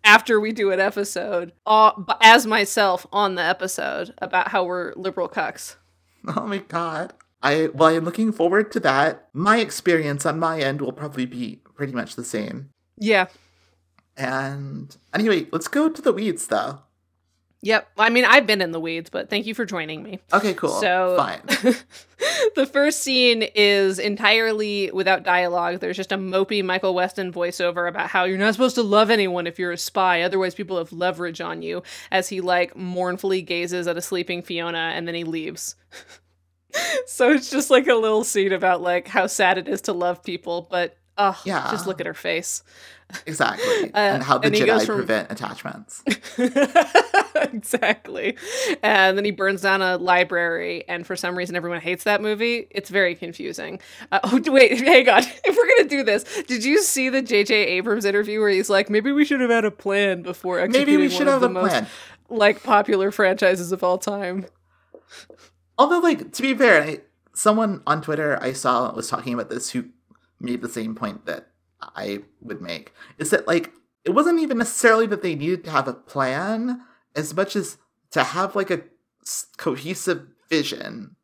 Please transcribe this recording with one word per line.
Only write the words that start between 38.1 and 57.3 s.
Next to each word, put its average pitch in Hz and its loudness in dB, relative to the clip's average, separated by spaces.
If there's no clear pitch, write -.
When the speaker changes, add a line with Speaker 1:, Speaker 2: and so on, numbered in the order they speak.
Speaker 1:
scene 196 0
about, 185 0
like, 180 -2
how 190 2
sad 180 2
it 175 -8
is - -6
to 214 -4
love 175 -2
people, 175 -8
but, 175 -2
ugh, 196 2
Speaker 2:
Yeah. 185 -2
Speaker 1:
just 180 -4
look 185 -4
at 170 -6
her 165 -8
face. 170 -6
Speaker 2:
Exactly. 427 -2
Speaker 1:
Uh, 208 2
Speaker 2:
And 202 2
how - 2
the 220 0
Speaker 1:
and 208 0
he 214 2
goes 220 4
Speaker 2:
Jedi 220 0
Speaker 1:
from 214 -2
Speaker 2:
prevent 110 -2
attachments. - -12
Speaker 1:
<laughs> 277 2
Exactly. 220 -4
And 196 4
then 202 -2
he 208 0
burns 190 -2
down 196 2
a 185 0
library, 175 0
and 175 -8
for 185 -6
some 180 -4
reason 175 -6
everyone 170 -4
hates 175 -6
that 208 2
movie. 220 -2
It's 196 -10
very 180 0
confusing. 165 -12
Uh, 196 2
oh, 240 2
d-, 320 0
wait, 262 8
<laughs> 247 0
hang 254 6
on. 226 8
If 339 2
we're 466 6
gonna 440 6
do 277 0
this, 214 2
did 233 -4
you 311 4
see 262 0
the 262 0
J 208 2